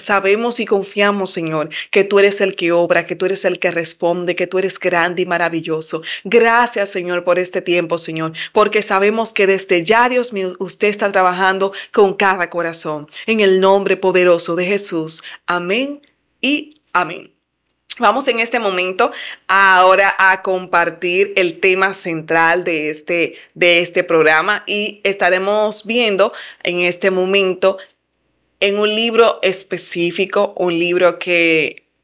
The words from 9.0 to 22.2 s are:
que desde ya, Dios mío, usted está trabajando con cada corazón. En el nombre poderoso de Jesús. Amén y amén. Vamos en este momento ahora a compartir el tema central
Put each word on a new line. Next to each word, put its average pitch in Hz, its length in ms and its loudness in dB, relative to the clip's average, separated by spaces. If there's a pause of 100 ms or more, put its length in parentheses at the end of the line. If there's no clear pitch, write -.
que 196 160 2
desde 190 340 0
ya, 220 260 4
Dios 247 240 -2
mío, 190 280 -6
usted 190 260 -4
está 208 240 -2
trabajando 190 600 2 (180)
con 196 240 4
cada 190 340 0
corazón. 165 600 -6 (180)
En 226 140 0
el 190 180 4
nombre 190 380 4
poderoso 180 580 2
de 175 120 -2
Jesús. 180 580 -4 (240)
Amén 208 520 -4 (400)
y 294 400 -6 (120)
amén. 156 400 -4 (640)
Vamos 233 300 2
en 226 100 0
este 233 220 -2
momento 190 500 0 (380)
ahora 190 680 6
a 190 260 4
compartir 180 920 -2
el 175 240 -2
tema 190 340 0
central 165 720 0